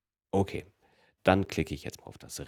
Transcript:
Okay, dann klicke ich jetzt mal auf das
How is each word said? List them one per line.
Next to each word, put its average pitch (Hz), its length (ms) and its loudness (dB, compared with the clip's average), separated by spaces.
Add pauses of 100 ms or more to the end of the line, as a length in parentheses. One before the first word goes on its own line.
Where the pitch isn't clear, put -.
(320)
Okay, 98 340 0 (560)
dann 92 260 6
klicke - 260 -4
ich - 100 -10
jetzt - 160 -12
mal - 60 -20
auf - 120 -18
das - 300 -14